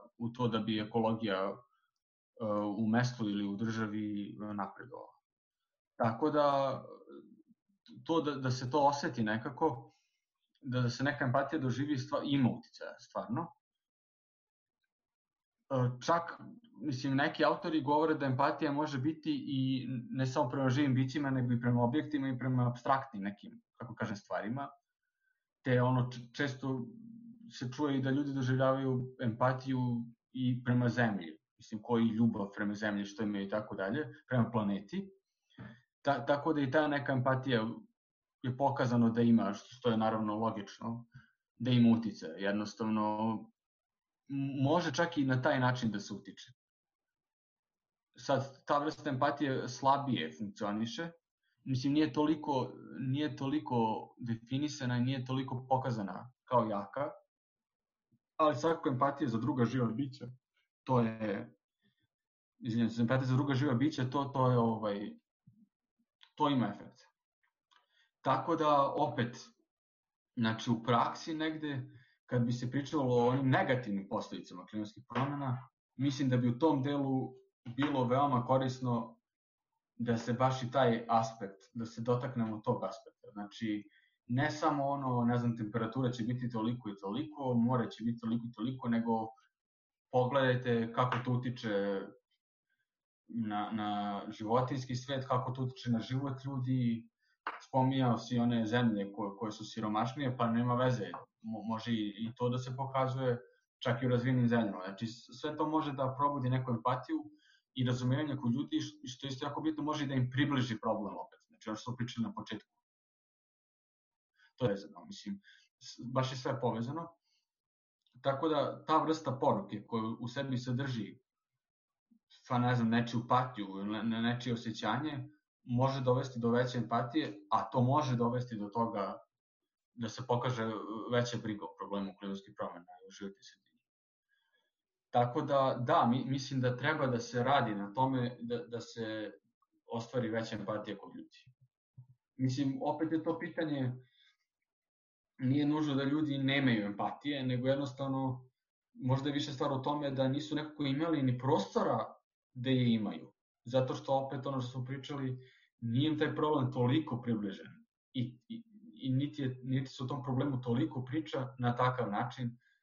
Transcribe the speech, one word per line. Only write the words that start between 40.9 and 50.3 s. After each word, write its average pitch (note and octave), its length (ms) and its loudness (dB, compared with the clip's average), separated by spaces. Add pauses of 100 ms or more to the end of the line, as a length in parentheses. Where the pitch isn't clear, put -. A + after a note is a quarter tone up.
da A#2+ 140 0
ima A#2 260 8
uticaja. F#2 360 -6
Jednostavno, G#2+ 1000 0 (960)
m-, C#3 340 -2
može D#3 300 2
čak E3+ 240 0
i C#3 80 2
na B2+ 160 2
taj C#3+ 180 2
način B2 320 2
da G2+ 80 -4
se - 140 -8
utiče. - 380 -14 (1600)
Sad, - 500 -2
ta D3 120 2
vrsta D3+ 320 -2
empatije C3+ 600 0
slabije C3+ 680 2